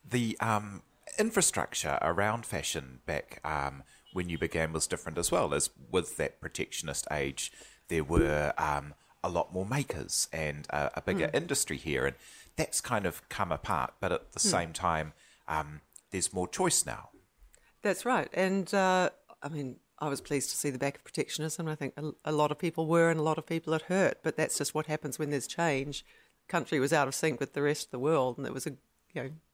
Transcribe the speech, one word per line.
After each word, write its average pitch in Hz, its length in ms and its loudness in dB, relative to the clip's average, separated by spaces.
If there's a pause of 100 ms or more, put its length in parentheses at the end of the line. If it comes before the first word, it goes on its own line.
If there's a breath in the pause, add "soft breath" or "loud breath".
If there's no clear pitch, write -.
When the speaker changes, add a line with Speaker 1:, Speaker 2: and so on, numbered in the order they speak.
Speaker 1:
The, 117 300 0
um, 104 440 -2 (360)
infrastructure - 800 2
around 104 440 2
fashion 67 600 -6
back, - 380 -4
um, 78 400 -4 (300 soft breath)
when 90 160 -2
you 82 80 -2
began 80 340 0
was 80 160 0
different 82 300 -6
as 85 120 0
well, 123 240 2
as 73 160 2 (220)
with 87 240 0
that - 240 -4
protectionist - 720 -6
age, 69 400 -2 (380 loud breath)
there 80 160 2
were, 76 520 4
um, 73 360 -2 (280 soft breath)
a 90 80 -2
lot 85 240 0
more 92 120 -2
makers 113 680 -2
and 76 380 -4
a, 73 260 0
a - 60 -6
bigger - 260 0
Speaker 2:
Hmm. - 80 -2
Speaker 1:
industry 143 400 0
here. 67 300 0
And 69 100 0 (400 loud breath)
that's - 240 -2
kind 104 260 -2
of - 220 -4
come 92 240 -2
apart, 76 480 0
but 87 140 0
at - 180 -4
the - 80 -10
Speaker 2:
Hmm. - 80 2
Speaker 1:
same 87 260 2
time, 78 380 0 (360 soft breath)
um, 76 340 -4 (300)
there's 92 220 -2
more 90 140 0
choice - 380 2
now. - 240 -8 (720 soft breath)
Speaker 2:
That's 196 240 0
right. 233 280 2
And, 190 400 2
uh, 185 360 6 (320)
I 147 80 -6
mean, 143 280 -6 (220)
I 151 100 -2
was 139 120 -2
pleased 139 300 0
to - 60 -4
see 127 120 0
the 127 100 -4
back 139 180 0
of - 60 -20
protectionism. - 640 -4
I 156 80 -2
think 139 220 -6
a, 151 140 -6 (140)
a 151 60 0
lot 151 200 4
of 147 80 -2
people 165 280 0
were 165 220 8
and 160 100 2
a 151 40 2
lot 156 140 4
of 160 80 -8
people 160 280 -2
it 160 100 0
hurt, 185 400 4
but 156 140 0
that's - 200 2
just - 180 -2
what 156 120 0
happens 151 320 -4
when 147 100 0
there's 143 180 -2
change. 143 580 0 (420 soft breath)
Country 160 320 0
was 143 140 4
out 143 140 6
of 135 80 -4
sync 156 240 0
with 135 140 -2
the 143 80 -2
rest 147 240 2
of - 60 -14
the 127 80 -6
world, 131 380 2
and 139 100 -4
it 113 60 -6
was 131 140 -6
a, 135 40 -4 (420)
you 135 100 -4
know 135 60 -8 (240)